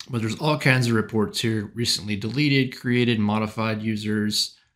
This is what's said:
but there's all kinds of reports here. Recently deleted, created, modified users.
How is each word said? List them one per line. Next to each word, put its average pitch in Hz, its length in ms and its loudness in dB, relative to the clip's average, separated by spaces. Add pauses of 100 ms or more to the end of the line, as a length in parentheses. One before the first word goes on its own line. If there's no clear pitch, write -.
but 120 140 -4
there's 110 180 -4
all 151 180 0
kinds 127 300 4
of 117 60 2
reports 107 460 0
here. 110 340 -2
Recently 104 420 -2
deleted, 127 640 0
created, 120 400 2
modified 107 640 0
users. 107 760 -2 (200)